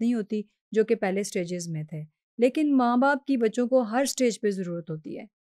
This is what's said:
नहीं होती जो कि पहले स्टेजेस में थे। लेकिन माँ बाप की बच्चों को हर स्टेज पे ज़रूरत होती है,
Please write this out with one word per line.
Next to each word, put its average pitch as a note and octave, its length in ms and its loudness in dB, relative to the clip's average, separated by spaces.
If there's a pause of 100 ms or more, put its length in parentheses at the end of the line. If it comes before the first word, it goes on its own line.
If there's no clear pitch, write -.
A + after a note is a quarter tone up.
नहीं A#3+ 140 0
होती G#3+ 300 -4 (280)
जो G#3+ 100 4
कि A3+ 120 2
पहले G3 280 -2
स्टेजेस F3 460 -6
में D#3 240 -6
थे। D3+ 140 -10 (320)
लेकिन C#4+ 340 2
माँ B3 260 4
बाप C#4 260 2
की C4+ 120 0
बच्चों A#3 300 0
को B3+ 140 4
हर A#3+ 240 0
स्टेज A#3+ 320 0
पे G#3 140 0
ज़रूरत F3 380 -6
होती D#3 260 -10
है, - 140 -16 (120)